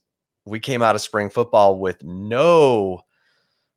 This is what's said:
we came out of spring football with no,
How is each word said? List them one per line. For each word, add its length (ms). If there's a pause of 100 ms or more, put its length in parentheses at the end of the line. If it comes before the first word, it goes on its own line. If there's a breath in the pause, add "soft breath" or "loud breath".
(460)
we 140
came 220
out 140
of 60
spring 280
football 500
with 240
no, 960 (760)